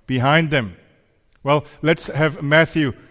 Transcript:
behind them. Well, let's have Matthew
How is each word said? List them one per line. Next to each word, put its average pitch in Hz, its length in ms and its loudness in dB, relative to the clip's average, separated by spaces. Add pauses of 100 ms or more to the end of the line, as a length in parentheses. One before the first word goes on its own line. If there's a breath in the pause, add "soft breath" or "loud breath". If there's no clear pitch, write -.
behind 139 420 2
them. 117 260 -2 (680)
Well, 143 220 0 (180 loud breath)
let's 160 240 0
have 156 340 -4
Matthew 151 520 2 (180 soft breath)